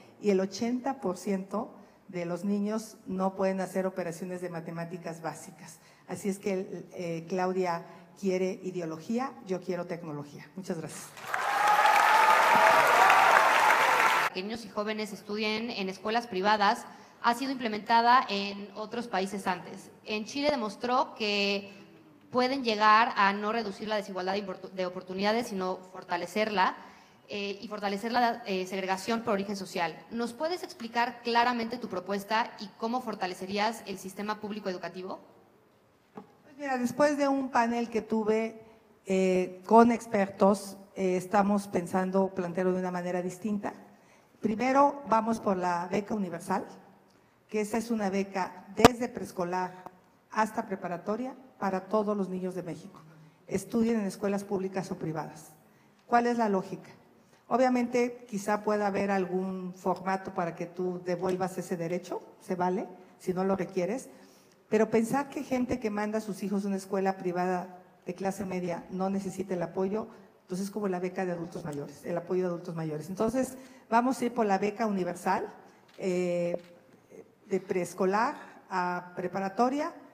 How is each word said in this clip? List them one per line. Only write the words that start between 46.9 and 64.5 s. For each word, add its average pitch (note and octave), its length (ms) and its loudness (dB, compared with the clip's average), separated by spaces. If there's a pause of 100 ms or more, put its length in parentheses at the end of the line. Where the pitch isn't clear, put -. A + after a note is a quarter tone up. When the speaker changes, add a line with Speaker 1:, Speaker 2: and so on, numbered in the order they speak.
Speaker 1:
que G#3+ 120 -2
esa G#3+ 160 -2
es A3+ 140 -2
una G#3+ 180 0
beca G3 560 -2 (100)
desde A#3+ 340 8
preescolar F#3 640 -2 (580)
hasta G#3+ 340 0
preparatoria F#3+ 680 -4 (240)
para F#3+ 280 -2
todos G#3 280 2
los F#3+ 140 -2
niños F#3 260 -4
de F3+ 80 -4
México. - 380 -12 (460)
Estudien A3+ 520 2
en G#3 60 -2
escuelas G3+ 380 -2
públicas F#3+ 480 -2
o F#3 60 -6
privadas. D#3 560 -6 (520)
¿Cuál A#3+ 220 4
es A#3+ 100 2
la A3+ 120 2
lógica? F3+ 420 -2 (560)
Obviamente, B3 840 2
quizá G#3 340 0
pueda G#3 240 2
haber G3 220 0
algún F#3 640 -2
formato F#3+ 600 -2
para E3+ 200 -2
que F3 120 -8
tú F3+ 400 -4
devuelvas F3+ 520 -2
ese F3+ 200 -4
derecho, F3 440 -4 (200)
se - 140 -4
vale, F3+ 320 0 (320)
si F#3 140 -4
no F#3 120 0
lo F#3+ 100 2
requieres, F#3 540 -4 (580)